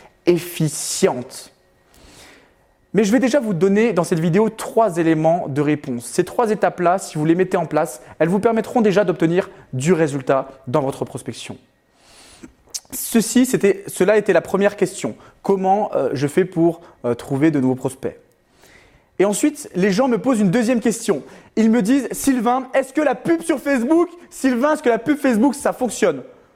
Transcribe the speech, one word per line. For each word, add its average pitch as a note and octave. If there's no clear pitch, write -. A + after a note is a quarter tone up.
efficiente. -
Mais G#3
je G3
vais B3+
déjà C4
vous A3
donner G3
dans F3
cette E3
vidéo F3+
trois G#3+
éléments D#3+
de C#3+
réponse. C#3+
Ces -
trois A3+
étapes-là, F3+
si -
vous D3+
les E3
mettez F#3
en E3+
place, D3+
elles D#3+
vous G3
permettront A3+
déjà G#3
d'obtenir F3
du C3+
résultat C#3
dans C3+
votre C3+
prospection. -
Ceci, -
c'était, G3+
cela G3
était G#3
la E3+
première G3+
question. -
Comment, G3
euh, C3+
je C#3
fais F#3
pour, E3
euh, A#2+
trouver C#3
de D3
nouveaux C3
prospects ? -
Et F#3
ensuite, D4
les F#3+
gens A#3+
me A#3
posent A3
une G3
deuxième A#3
question. F#3+
Ils A3
me A#3
disent, « A#3+
Sylvain, B3+
est-ce C4+
que D#4
la C#4
pub E4
sur D4+
Facebook, C#4+
Sylvain, C4
est-ce D4+
que B3
la A3+
pub C#4+
Facebook, B3+
ça G3
fonctionne ? F#3+